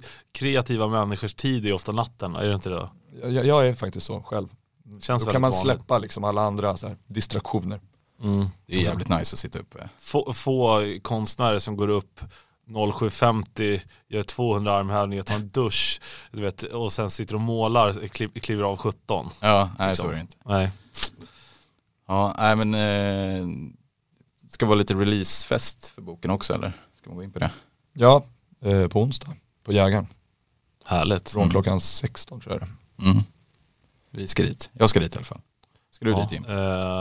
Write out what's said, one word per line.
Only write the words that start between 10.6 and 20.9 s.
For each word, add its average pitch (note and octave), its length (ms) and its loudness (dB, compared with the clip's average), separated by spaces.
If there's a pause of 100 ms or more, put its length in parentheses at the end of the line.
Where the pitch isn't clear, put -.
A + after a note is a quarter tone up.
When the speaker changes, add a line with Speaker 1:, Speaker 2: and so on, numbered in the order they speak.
Speaker 1:
konstnärer A2 580 0
som G#2+ 160 -6
går G2+ 120 0
upp G2+ 320 -2 (480)
noll G#2+ 240 -2
sju A2 180 -2
femtio, G#2+ 720 0 (260)
gör G#2 160 -4
tvåhundra G#2 500 0
armhävningar, G2 500 0
tar G#2 120 -4
en G#2+ 140 -6
dusch, - 520 0 (300)
du G#2+ 100 -10
vet, G2 220 -6
och A2+ 300 -4
sen G#2+ 160 -2
sitter G#2+ 260 -4
och G#2+ 60 0
målar, A2+ 640 4
kliv-, - 320 -6
kliver G#2 240 -2
av G2 140 0
sjutton. F2+ 520 -4 (100)
Speaker 3:
Ja, G2+ 300 6 (100)
nej, F#2+ 100 0
Speaker 1:
Liksom. F2+ 160 0
Speaker 3:
så E2+ 60 -2
är D#2+ 40 -4
det D#2+ 60 -6
inte. - 140 -14 (100)
Speaker 1:
Nej. G2 260 2 (1400)